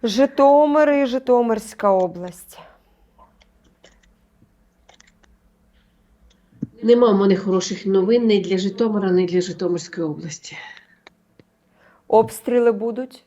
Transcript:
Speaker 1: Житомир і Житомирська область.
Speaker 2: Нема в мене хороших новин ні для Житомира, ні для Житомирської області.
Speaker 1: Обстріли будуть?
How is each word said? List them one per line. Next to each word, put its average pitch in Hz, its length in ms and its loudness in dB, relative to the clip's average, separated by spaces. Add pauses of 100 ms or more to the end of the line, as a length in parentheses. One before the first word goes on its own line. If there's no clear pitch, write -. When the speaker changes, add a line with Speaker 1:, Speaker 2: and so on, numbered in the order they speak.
Speaker 1:
Житомир 285 880 2
і 277 140 2
Житомирська 233 840 -2
область. 180 680 -4 (4000)
Speaker 2:
Нема 240 280 4
в 196 60 4
мене 196 180 4
хороших 190 500 -4
новин 202 420 2
ні 202 120 4
для 185 180 -4
Житомира, 196 540 -2
ні 180 140 2
для 175 160 -2
Житомирської 175 680 -6
області. 151 500 -12 (1500)
Speaker 1:
Обстріли 233 640 0
будуть? 226 540 -8